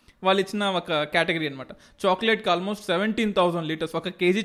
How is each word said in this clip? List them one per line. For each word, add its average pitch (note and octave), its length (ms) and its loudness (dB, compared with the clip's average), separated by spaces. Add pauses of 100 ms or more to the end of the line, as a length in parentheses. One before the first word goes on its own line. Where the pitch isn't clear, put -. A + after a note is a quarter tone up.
(240)
వాళ్ళు F#3+ 180 4
ఇచ్చిన G3+ 220 -2
ఒక F3 400 0
కేటగిరీ E3 440 0
అనమాట. C3 240 -10 (340)
చాక్లెట్కి G#3+ 440 2
almost F#3+ 360 0
సెవెంటీన్ G#3 480 0
థౌజండ్ E3+ 340 2
లీటర్స్, D#3+ 280 -4
ఒక E3 140 -4
కేజీ F#3 360 2